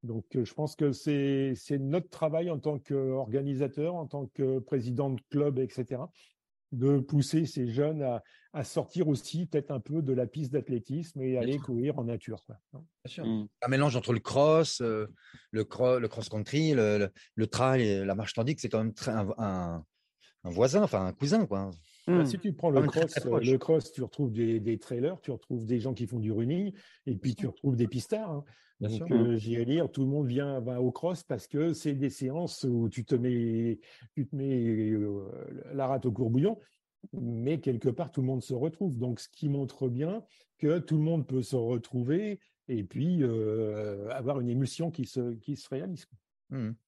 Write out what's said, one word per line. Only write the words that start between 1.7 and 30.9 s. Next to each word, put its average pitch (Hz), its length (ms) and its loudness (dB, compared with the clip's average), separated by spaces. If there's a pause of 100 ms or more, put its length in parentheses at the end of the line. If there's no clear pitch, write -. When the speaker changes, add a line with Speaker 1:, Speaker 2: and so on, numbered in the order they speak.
Speaker 1:
notre 147 320 -2
travail 160 400 -2
en 151 80 -2
tant 147 200 -2
qu'organisateur, 135 1160 -2
en 165 120 -6
tant 143 280 -8
que 131 240 0
président 127 500 -2
de 127 120 -2 (100)
club, 143 280 2
et 131 120 0
cetera, 131 400 -6 (640)
de 135 260 4
pousser 143 480 2
ces 131 200 -2
jeunes 147 360 0
à, 123 200 -2 (300)
à 147 100 -4
sortir 160 460 -2
aussi 156 380 0
peut-être 147 260 -2
un 131 80 -2
peu 156 220 -4
de 135 100 0
la 123 140 2
piste 131 260 -6
d'athlétisme 139 680 -4
et 131 120 -2
Speaker 2:
Bien 123 80 0
Speaker 1:
aller 120 140 0
Speaker 2:
sûr. 139 80 -4
Speaker 1:
courir 131 360 -2
en 123 60 -4
nature, 110 400 -6
quoi. 110 140 -18 (140)
Speaker 2:
Bien 139 100 -18 (240)
sûr. 160 200 -8
Speaker 3:
Mm. 107 220 -2 (140)
Speaker 2:
Un 123 60 -2
mélange 135 280 4
entre 120 160 0
le 113 80 2
cross, 151 600 4
euh, 110 240 0 (460)
le 110 120 2
cro-, 127 340 2
le 120 80 0
cross-country, 113 680 0
le, 107 240 6
le, 101 100 4 (260)
le 110 120 2
trail 131 360 4
et 98 220 2
la 98 100 0
marche 104 220 -4
nordique, 120 240 0
c'est - 80 -4
quand 110 160 2
même 113 80 -2
très, - 180 -6
un, 110 160 0 (120)
un, 90 460 -2 (600)
un 87 60 -8
voisin, 131 320 4
enfin 98 240 2
un 92 80 -4
cousin, 175 320 2
quoi. 98 240 -4 (360)
Speaker 1:
Bah, 170 160 6
Speaker 3:
Mm. - 40 6
Speaker 1:
si 131 120 -2
tu 196 140 -2
prends - 160 0
Speaker 2:
Quand 143 80 6
Speaker 1:
le 131 40 8
Speaker 2:
même 135 100 4
très, 156 100 2
Speaker 1:
cross, 165 120 2
Speaker 2:
très 135 140 -2
Speaker 1:
euh, 123 40 0
Speaker 2:
proche. 117 200 2
Speaker 1:
le 131 80 6
cross, 160 340 2
tu 131 100 -6
retrouves 123 300 -2
des, 113 260 2
des 107 200 -2
trailers, 135 420 -4
tu - 100 -10
retrouves 117 360 -6
des 123 140 2
gens 127 120 -2
qui 117 140 -4
font 120 120 -4
du 110 140 0
running, 156 400 0 (340)
et 131 80 0
puis 117 200 -2
tu 190 120 -4
retrouves 127 300 0
des 117 120 4
pistards, 208 420 -4
hein. 147 140 -8 (360)
Speaker 2:
Bien 107 80 -2
Speaker 1:
Donc, 113 200 -4
Speaker 2:
sûr. - 80 2
Speaker 1:
euh, 117 200 4
j'irai 117 300 -2
lire, 147 260 2
tout 139 100 -2
le 131 60 2
monde 143 180 0
vient, 135 340 -2
va 123 200 -4
au 127 100 4